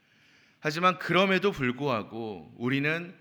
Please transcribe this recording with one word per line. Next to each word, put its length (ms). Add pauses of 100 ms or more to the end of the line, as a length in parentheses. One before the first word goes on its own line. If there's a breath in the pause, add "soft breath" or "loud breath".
(600 soft breath)
하지만 380
그럼에도 540
불구하고 1080
우리는 640